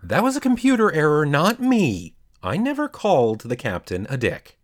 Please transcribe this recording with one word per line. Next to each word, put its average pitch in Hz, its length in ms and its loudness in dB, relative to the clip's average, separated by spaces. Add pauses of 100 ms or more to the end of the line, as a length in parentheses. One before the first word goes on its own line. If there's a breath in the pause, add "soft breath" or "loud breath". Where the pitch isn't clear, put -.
That 110 200 0
was 262 120 0
a 285 60 -4
computer 247 520 2
error, 151 320 2
not 156 340 2
me. 160 560 0 (280)
I 95 120 -4
never 277 320 -2
called 123 540 0
the 120 140 -6
captain 92 540 -6
a 135 80 -4
dick. 95 460 -6